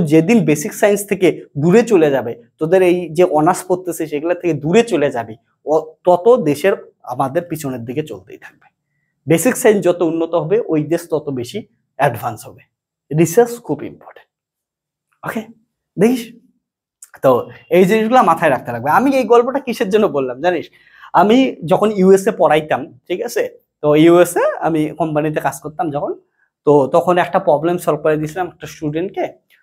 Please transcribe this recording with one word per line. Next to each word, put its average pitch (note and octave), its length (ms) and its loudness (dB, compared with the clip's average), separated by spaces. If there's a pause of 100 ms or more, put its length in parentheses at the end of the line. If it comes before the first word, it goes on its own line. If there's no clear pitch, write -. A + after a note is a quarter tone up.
(120)
যেদিন E3 340 4
বেসিক D3+ 280 -2
সায়েন্স G3+ 340 0
থেকে F#3 200 0 (300)
দূরে F3 260 4
চলে E3 280 2
যাবে, A#2 240 -4 (240)
তোদের D#3+ 220 2
এই F3+ 160 2 (120)
যে D#3+ 140 2
অনার্স D#3+ 440 2
পড়তেছে F3 400 -6
সেগুলো D3+ 260 -4
থেকে F3 200 -2
দূরে D#3+ 300 2
চলে D3 280 -2
যাবে, A2+ 220 -8 (320)
ও, C#3+ 80 -2 (320)
তত F3 200 2 (160)
দেশের D3+ 320 0 (300)
আমাদের C3+ 460 -4
পিছনের C3 360 -8
দিকে B2+ 180 -6
চলতেই G#2 340 -18
থাকবে। - 300 -20 (600)
বেসিক E3 300 0
সায়েন্স G#3+ 260 2
যত F3 180 0
উন্নত E3 340 -2
হবে, E3+ 220 -2 (100)
ওই D#3 160 0
দেশ E3 260 -4
তত D3 200 -4
বেশি B2+ 300 -8 (360)
অ্যাডভান্স A2+ 520 -4
হবে। - 140 -20 (580)
রিসার্চ G3 380 2
খুব C#3+ 260 -8
ইম্পর্টেন্ট। - 460 -20 (960)
ওকে, - 160 -8 (560)
দেখিস, A#3+ 260 0 (1000)
তো B2+ 280 2 (200)
এই F#3 160 4
জিনিসগুলো A3 380 2
মাথায় E3 280 2
রাখতে B2 200 -4
লাগবে। A#2+ 180 -6
আমি G#3+ 220 2
এই C4 120 2
গল্পটা A#3+ 360 2
কিসের A3+ 300 -6
জন্য G#3+ 160 2
বললাম C3+ 360 -4
জানিস? E3+ 240 -2 (480)
আমি A3+ 420 4 (100)
যখন F#3 260 0
ইউএসএ F#3+ 460 4
পড়াইতাম, D3+ 720 0
ঠিক F#3 140 -6
আছে, A3+ 220 -4 (380)
তো D3 140 2
ইউএসএ F3 500 4 (140)
আমি D#3 300 -2
কোম্পানিতে D#3 500 -4
কাজ D3 220 -6
করতাম D#3 300 -8
যখন, F#3 220 -6 (520)
তো C#3+ 280 4
তখন F3 240 2
একটা E3+ 220 0
প্রবলেম E3 380 0
সলভ D3+ 260 -4
করে D#3 140 0
দিয়েছিলাম D#3 300 -6
একটা D3+ 200 -18
স্টুডেন্টকে, C#4 580 -8 (380)